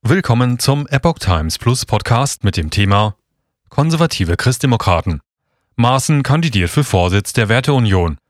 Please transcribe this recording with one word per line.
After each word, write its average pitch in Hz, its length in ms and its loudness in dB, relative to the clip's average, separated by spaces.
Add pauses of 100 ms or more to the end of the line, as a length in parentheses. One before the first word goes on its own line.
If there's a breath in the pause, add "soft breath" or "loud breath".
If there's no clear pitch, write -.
(140)
Willkommen 123 460 0
zum 143 280 -2
Epoch 165 320 -2
Times 80 380 -2
Plus - 280 -2
Podcast 120 580 -2
mit 101 140 -2
dem 78 120 -4
Thema 101 460 2 (540)
Konservative 156 680 0
Christdemokraten. 101 840 0 (560)
Maaßen 135 440 2
kandidiert 127 480 0
für 147 140 0
Vorsitz 95 480 0
der 110 160 0
Werteunion. 107 720 0 (120)